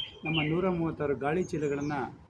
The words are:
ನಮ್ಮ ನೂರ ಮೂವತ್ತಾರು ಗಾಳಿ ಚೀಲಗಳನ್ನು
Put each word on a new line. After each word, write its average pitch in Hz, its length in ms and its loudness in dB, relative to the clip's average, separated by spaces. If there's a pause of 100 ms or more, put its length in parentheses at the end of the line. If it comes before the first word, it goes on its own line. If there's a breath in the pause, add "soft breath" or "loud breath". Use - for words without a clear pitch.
(260)
ನಮ್ಮ 160 160 2
ನೂರ 165 280 2
ಮೂವತ್ತಾರು 156 460 0
ಗಾಳಿ 151 280 2
ಚೀಲಗಳನ್ನು 143 880 -2